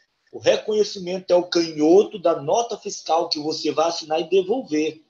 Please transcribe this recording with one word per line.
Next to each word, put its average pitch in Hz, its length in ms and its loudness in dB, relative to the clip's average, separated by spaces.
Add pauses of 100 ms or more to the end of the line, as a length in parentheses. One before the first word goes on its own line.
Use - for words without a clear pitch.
(360)
O - 20 -12
reconhecimento 190 960 -2
é 180 60 6
o 175 100 0
canhoto 170 720 4
da 160 220 0
nota 208 360 -2
fiscal 170 520 -2
que 160 100 -6
você 156 320 -4
vai 151 160 2
assinar 156 320 -4
e 170 60 -4
devolver. 180 840 -2